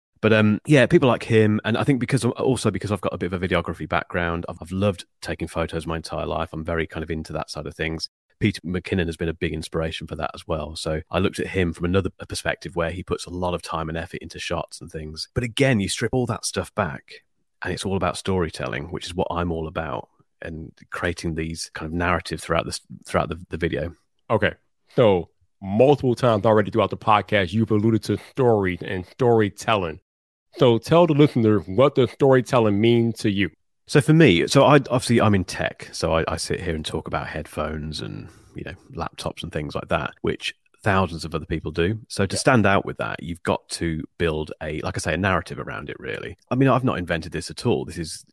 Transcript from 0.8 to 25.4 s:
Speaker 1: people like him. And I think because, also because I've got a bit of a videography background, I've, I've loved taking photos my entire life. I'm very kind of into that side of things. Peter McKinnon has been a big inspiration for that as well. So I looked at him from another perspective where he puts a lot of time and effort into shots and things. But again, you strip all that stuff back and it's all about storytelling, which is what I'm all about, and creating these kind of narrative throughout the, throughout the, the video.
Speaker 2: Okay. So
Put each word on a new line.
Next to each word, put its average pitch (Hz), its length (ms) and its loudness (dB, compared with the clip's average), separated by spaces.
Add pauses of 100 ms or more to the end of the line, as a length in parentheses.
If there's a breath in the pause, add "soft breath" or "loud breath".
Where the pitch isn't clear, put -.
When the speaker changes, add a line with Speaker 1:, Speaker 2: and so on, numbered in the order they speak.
Speaker 1:
people 151 220 6
like 110 160 2
him. 107 400 4
And 110 140 0
I 110 80 0
think 135 160 2
because, 123 240 0
also 113 460 0
because 95 200 -4
I've 101 80 0
got - 140 -4
a - 40 -6
bit 90 140 -4
of 92 100 -4
a 92 60 -2
videography 85 400 -2
background, 85 640 -2
I've, - 120 -12
I've 85 120 -14
loved 95 320 0 (160)
taking 85 260 -6
photos 82 400 -4
my 82 80 -2
entire 80 300 -6
life. 80 260 -4
I'm 80 140 -8
very 82 220 -2
kind 80 180 -8
of 82 40 -10
into 80 220 -8
that 76 180 -6
side 78 180 -10
of 73 60 -12
things. 80 360 -6 (320)
Peter 104 240 0
McKinnon 90 400 -2
has 82 100 -6
been 85 140 -4
a 82 40 -4
big 80 200 -6
inspiration 80 540 -6
for 80 100 -10
that 76 160 -6
as - 120 -18
well. 78 300 -6
So 78 240 -4 (100)
I 87 100 0
looked 95 200 0
at - 80 -2
him 90 240 0
from 85 140 -6
another 92 240 2 (180)
perspective - 480 -8
where 82 160 -2
he 92 100 -8
puts - 240 -6
a - 40 -16
lot 90 240 -4
of 85 80 -4
time 80 260 -6
and 80 100 -6
effort 80 240 -8
into - 180 -14
shots - 420 -8
and 78 100 -18
things. 78 420 -12
But 120 120 -2
again, 123 340 2
you 98 80 0
strip - 260 -4
all 127 120 0
that 113 180 -6
stuff - 320 -6
back - 480 -6 (380)
and 92 100 -6
it's - 140 -6
all 98 100 -2
about 90 220 -2
storytelling, 78 760 -4
which - 140 -10
is - 100 -10
what 82 160 -2
I'm 87 220 -2
all 80 160 -6
about, 73 400 -8 (320)
and - 320 -12 (160)
creating 87 460 -4
these 82 400 -8
kind 85 100 -10
of 78 80 -8
narrative 87 480 -2
throughout - 240 -2
the, - 120 -8 (280)
throughout - 240 0
the, 85 180 -8
the - 100 -10
video. 82 380 -4 (340)
Speaker 2:
Okay. 101 220 2 (420)
So 101 360 4 (320)